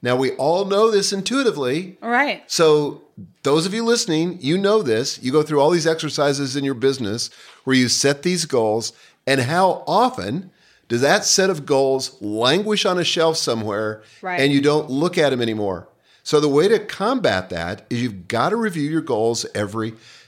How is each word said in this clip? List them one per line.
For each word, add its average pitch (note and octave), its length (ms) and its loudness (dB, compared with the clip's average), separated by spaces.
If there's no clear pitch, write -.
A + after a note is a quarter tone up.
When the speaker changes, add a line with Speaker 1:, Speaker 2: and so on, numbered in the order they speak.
Speaker 1:
Now, B2 140 0
we C3 160 0
all D#3+ 340 0
know G3+ 240 4
this G3 240 0
intuitively. F#3 880 -2
Speaker 2:
Right. A#3+ 460 -2
Speaker 1:
So D3+ 540 2
those D#3 220 2
of F#3+ 80 -6
you A3+ 100 -4
listening, F3+ 580 0
you D3+ 160 0
know G3+ 240 2
this. B2 400 -2
You B2+ 100 -4
go D3+ 120 4
through D3+ 160 0
all C#3+ 120 4
these E3 160 2
exercises C#3+ 680 -2
in C#3 80 -2
your C#3 100 -2
business A#2+ 560 -2
where C3 100 2
you B2+ 140 4
set C#3 340 0
these F3+ 220 -2
goals, A2+ 480 0
and C3+ 140 2
how E3+ 440 0
often E3 680 -2
does A#2+ 140 -2
that E3+ 240 4
set F#3+ 240 2
of D3+ 160 -4
goals C3+ 560 0
languish C#3 640 0
on F3+ 120 2
a F3 60 0
shelf D#3+ 340 0
somewhere G#2+ 640 -4
Speaker 2:
Right. F3+ 180 -4
Speaker 1:
and C#3 140 2
you C#3 80 2
don't C#3+ 280 0
look D3+ 280 -2
at C#3+ 160 2
'em A#2+ 80 -2
anymore? G#2 480 -4
So D3+ 160 2
the D3+ 80 2
way D3 220 4
to A3+ 100 4
combat F#3+ 680 -2
that F2 400 -8
is A#2+ 120 -4
you've G2 280 -8
gotta C#3 260 0
review E3+ 340 -2
your D#3+ 120 -2
goals A#2 520 -2
every A2 420 -4